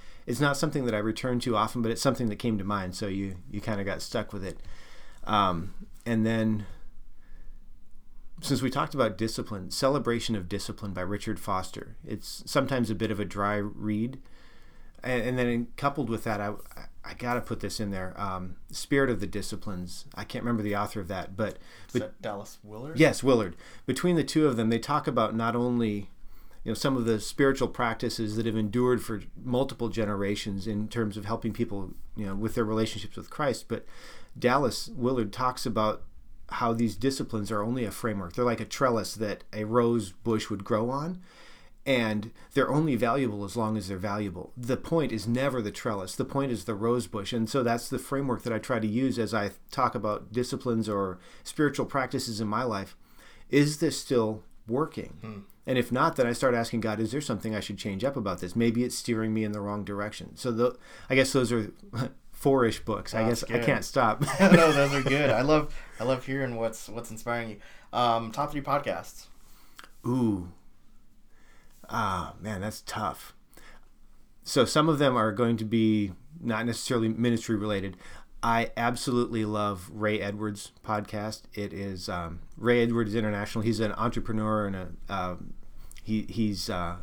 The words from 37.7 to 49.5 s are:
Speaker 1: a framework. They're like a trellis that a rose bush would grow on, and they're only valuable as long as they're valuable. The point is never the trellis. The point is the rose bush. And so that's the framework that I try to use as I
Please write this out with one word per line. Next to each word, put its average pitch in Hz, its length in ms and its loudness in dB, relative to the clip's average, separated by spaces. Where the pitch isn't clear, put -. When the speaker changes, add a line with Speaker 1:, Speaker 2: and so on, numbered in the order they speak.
Speaker 1:
a 98 60 -2
framework. 98 420 -4
They're 123 120 2
like 117 140 2
a 113 60 -6
trellis 120 500 2
that 101 280 -4
a 107 100 -4
rose 117 480 4
bush 110 380 0
would 98 140 -4
grow 113 280 0
on, 160 280 -4
and 113 440 2
they're 135 160 4
only 151 260 4
valuable 117 500 2
as 98 100 -10
long 110 220 0
as 95 100 -4
they're 95 100 -4
valuable. 101 600 -4
The 123 200 0
point 151 340 2
is 107 160 -2
never 127 340 2
the 101 100 -2
trellis. 98 440 -4
The 127 100 0
point 139 260 0
is - 140 -4
the 110 100 -2
rose 117 320 0
bush. 104 260 -6
And 113 160 2
so 135 140 2
that's 117 260 0
the 127 80 -2
framework 135 460 -2
that 117 100 -2
I 107 60 0
try 117 200 -2
to 110 80 0
use 117 300 2
as 110 160 0
I 101 180 0